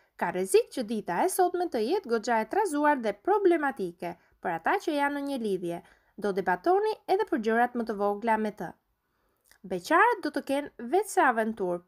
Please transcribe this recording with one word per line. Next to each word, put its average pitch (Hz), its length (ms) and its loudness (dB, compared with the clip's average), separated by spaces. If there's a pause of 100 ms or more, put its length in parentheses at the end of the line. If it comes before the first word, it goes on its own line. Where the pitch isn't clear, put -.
(200)
Ka 180 100 -2
rrezik 190 400 2
që 247 160 -6
dita 202 360 -4
e 349 60 4
sotme 359 400 0
të 233 140 -2
jetë 285 280 -2
goxha 233 300 0
e 220 80 -4
trazuar 294 540 2
dhe 254 160 0
problematike 294 960 0 (220)
për 190 160 -4
ata 269 280 0
që 311 160 -2
janë 285 220 0
në 277 80 -6
një 277 160 -4
lidhje. 180 400 -4 (360)
Do 202 140 -2
debatoni 339 600 2 (100)
edhe 392 220 0
për 233 180 -2
gjërat 233 320 2
më 233 120 -2
të 208 100 -4
vogla 208 400 0
me 214 160 -4
të. 175 160 -10 (920)
Beqarët 320 560 2
do 294 100 -4
të 285 140 -4
kenë 277 480 -6
vetë 415 160 2
se 359 160 2
aventurë, 220 640 0